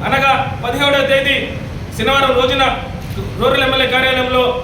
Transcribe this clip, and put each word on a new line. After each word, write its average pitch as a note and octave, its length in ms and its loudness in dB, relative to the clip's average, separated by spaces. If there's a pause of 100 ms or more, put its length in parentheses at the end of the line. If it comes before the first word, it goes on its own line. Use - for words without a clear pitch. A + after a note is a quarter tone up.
అనగా C4+ 240 2 (320)
పదిహేడవ C#4 480 2
తేదీ C4+ 240 2 (640)
శనివారం C4+ 420 2
రోజున C4+ 240 2 (760)
రూరల్ C4+ 260 2
ఎమ్మెల్యే C4 280 0
కార్యాలయంలో B3+ 480 0 (220)